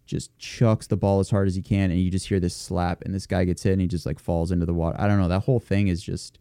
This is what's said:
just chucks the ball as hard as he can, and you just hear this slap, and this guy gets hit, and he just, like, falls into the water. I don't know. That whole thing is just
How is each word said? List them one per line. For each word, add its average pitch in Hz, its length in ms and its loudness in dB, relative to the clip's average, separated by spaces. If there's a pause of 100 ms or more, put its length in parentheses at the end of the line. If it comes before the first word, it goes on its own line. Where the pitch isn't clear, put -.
just - 320 -8
chucks - 480 2
the - 100 0
ball 98 240 2
as 95 100 0
hard 98 180 2
as 90 80 0
he 95 60 -4
can, 98 280 2
and 87 100 0
you 92 100 2
just 92 180 -2
hear 98 100 2
this 87 160 0
slap, 87 480 -4
and 92 120 -8
this 95 120 -6
guy 95 180 0
gets 90 200 -2
hit, 98 80 4
and 95 80 2
he 90 80 0
just, 85 180 -4
like, 73 140 -4
falls 85 320 -2
into 85 140 0
the 87 80 0
water. 82 260 -2
I 104 80 0
don't 101 100 4
know. 92 100 2
That 92 160 0
whole 127 160 2
thing 98 280 0
is 87 140 -2
just - 380 -10